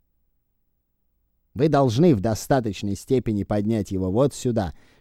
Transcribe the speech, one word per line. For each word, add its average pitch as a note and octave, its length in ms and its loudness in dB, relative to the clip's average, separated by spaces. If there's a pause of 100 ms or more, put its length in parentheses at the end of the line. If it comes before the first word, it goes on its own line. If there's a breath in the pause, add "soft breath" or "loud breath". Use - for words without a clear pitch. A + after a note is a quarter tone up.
(1500)
Вы D3 140 0
должны C#3 460 4
в F#2+ 60 0
достаточной A2 760 -2
степени A2 480 -2
поднять G#2+ 480 -2
его F#2+ 200 -2
вот C3 240 2
сюда, A2 400 -4 (260 soft breath)